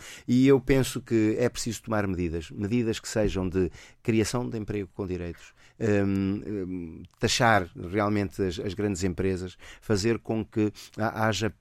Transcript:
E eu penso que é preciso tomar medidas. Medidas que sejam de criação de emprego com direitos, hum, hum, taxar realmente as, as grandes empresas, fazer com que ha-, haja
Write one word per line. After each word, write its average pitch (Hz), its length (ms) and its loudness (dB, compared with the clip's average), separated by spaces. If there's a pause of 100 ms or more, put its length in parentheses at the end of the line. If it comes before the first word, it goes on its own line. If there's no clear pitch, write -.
(280)
E 127 200 6
eu 139 120 8
penso 131 420 2
que 110 380 2
é 120 100 4
preciso - 340 -6
tomar 107 240 0
medidas. 85 440 -2
Medidas 113 480 -2
que - 80 -14
sejam 95 400 0
de 90 240 0 (300)
criação 117 480 0
de 117 80 -6
emprego 104 360 -6
com 101 140 -6
direitos, 87 460 -8 (260)
hum, 101 640 2
hum, 90 580 -8 (160)
taxar 110 500 2 (200)
realmente 101 520 0
as, 90 180 -2
as 98 140 -6
grandes 101 300 -2
empresas, 92 540 -2 (240)
fazer 107 380 2
com 110 240 -4
que 107 280 0 (260)
ha-, 110 300 0
haja 107 340 0